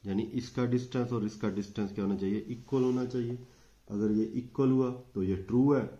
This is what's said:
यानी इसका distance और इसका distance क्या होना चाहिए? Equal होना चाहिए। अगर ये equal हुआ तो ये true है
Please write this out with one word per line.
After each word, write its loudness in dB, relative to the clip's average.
यानी -2
इसका -2
distance 0
और 0
इसका -2
distance -4
क्या -2
होना 2
चाहिए? 0
Equal -2
होना 2
चाहिए। -4
अगर 0
ये 4
equal 0
हुआ 4
तो 0
ये 2
true 4
है 4